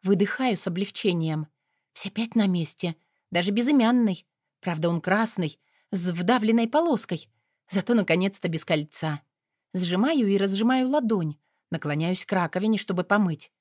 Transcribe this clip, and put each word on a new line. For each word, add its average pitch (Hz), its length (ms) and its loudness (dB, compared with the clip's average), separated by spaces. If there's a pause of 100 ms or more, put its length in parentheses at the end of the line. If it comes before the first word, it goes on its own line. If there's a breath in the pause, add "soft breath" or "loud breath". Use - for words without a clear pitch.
Выдыхаю 202 540 2
с - 100 -6
облегчением. 165 800 -2 (440)
Все - 180 -10
пять 226 240 -6
на 220 120 4
месте, 170 500 -2 (340)
даже 175 220 0
безымянный. 233 720 2 (340)
Правда, 170 280 -2
он 170 120 0
красный, 190 580 -2 (320)
с 180 200 -2
вдавленной 220 580 2
полоской, 285 600 0 (420)
зато 196 240 0
наконец-то 185 540 0
без 165 160 -4
кольца. 151 580 -4 (520)
Сжимаю 202 540 0
и 196 100 2
разжимаю 226 500 2
ладонь, 214 480 0 (340)
наклоняюсь 160 540 -2
к - 80 -4
раковине, 190 460 0
чтобы 180 260 -2
помыть. 190 460 0 (100)